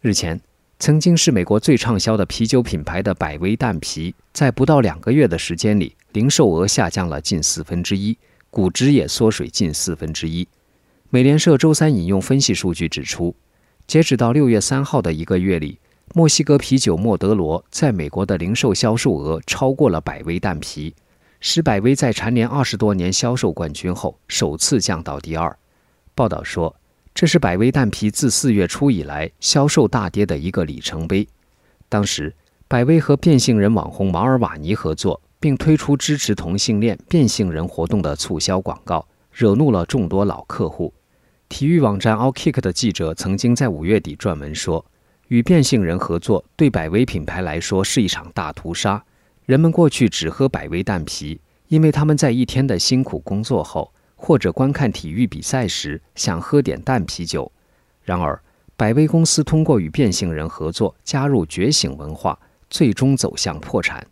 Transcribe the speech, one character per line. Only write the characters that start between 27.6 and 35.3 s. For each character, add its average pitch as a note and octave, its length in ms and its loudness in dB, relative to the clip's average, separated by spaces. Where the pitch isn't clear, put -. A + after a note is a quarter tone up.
淡 C3 200 2
啤 G#2+ 180 -2
自 A#2+ 220 0
四 C3+ 200 0
月 G2 160 2
初 - 220 0
以 F2+ 140 0
来 D2 260 -8
销 D3 280 2
售 C#3+ 200 4
大 G#2 220 -2
跌 G#2 160 0
的 E2+ 100 -4
一 D2 140 -4
个 F2+ 160 -2
里 D2 140 -10
程 E2 280 -8
碑。 F#2+ 200 0
当 G#2 160 0
时， D2+ 300 -6
百 B2 180 2
威 D#3+ 140 4
和 C#3+ 160 2
变 D3 240 4
性 A#2 200 2
人 G2+ 120 4
网 E2 200 0
红 G2 200 -2
马 E2+ 100 0
尔 C3 180 2
瓦 F2 160 -2
尼 D2+ 180 -4
合 D#2 220 -4
作， E2+ 260 -2